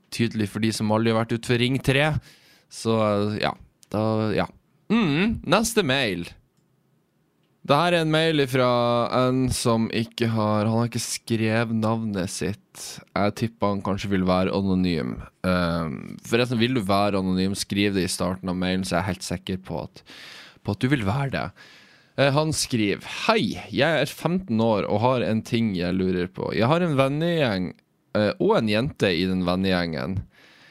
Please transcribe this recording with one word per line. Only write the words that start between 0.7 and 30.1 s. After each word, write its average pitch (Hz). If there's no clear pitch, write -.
som 107
aldri 113
har 113
vært 113
ut -
for 123
Ring 127
tre. 143
Så, 113
eh, 104
ja, -
da, 107
ja. 90
Mm, 208
neste 208
mail. 113
Det 139
her 175
er 165
en 156
mail 160
ifra 127
en 127
som 113
ikke 113
har, 107
han 113
har 117
ikke 113
skrevet 113
navnet 110
sitt. -
Jeg 101
tipper 107
han 95
kanskje 98
vil 92
være 92
anonym. 90
Ehm, 85
forresten, 117
vil 123
du 117
være 101
anonym, 95
skriv 101
det 90
i 92
starten 92
av 90
mailen, 92
så 92
jeg 85
er 92
helt -
sikker 92
på 80
at, -
på 101
at -
du 127
vil 123
være 135
det. 64
Eh, 139
han 156
skriver, 104
«Hei, 165
jeg 135
er 147
femten 165
år 110
og 101
har 123
en 110
ting 113
jeg 90
lurer 92
på. -
Jeg 110
har 175
en 147
vennegjeng, 135
eh, 104
og 202
en 113
jente 107
i 85
den 92
vennegjengen. 90